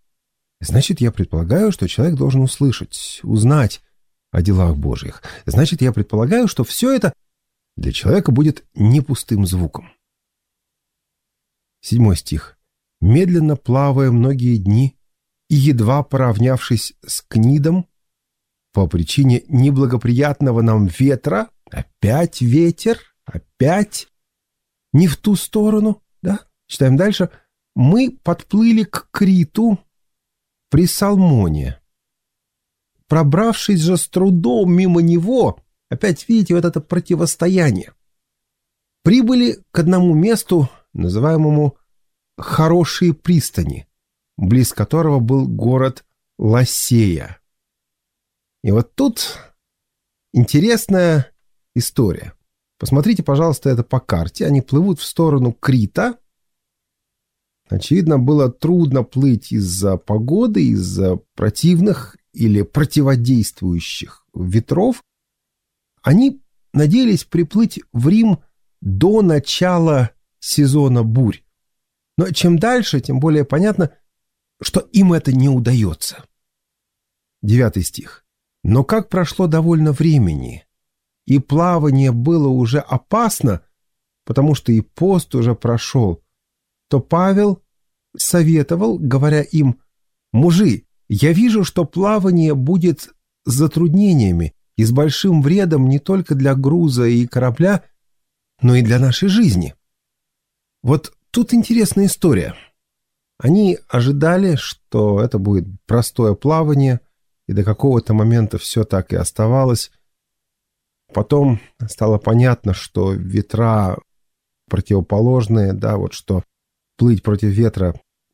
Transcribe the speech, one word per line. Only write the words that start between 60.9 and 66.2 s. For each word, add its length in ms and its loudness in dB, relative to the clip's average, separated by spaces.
противных 840 -2
или 300 0
противодействующих 1700 -2
ветров. 680 -2
Они 400 2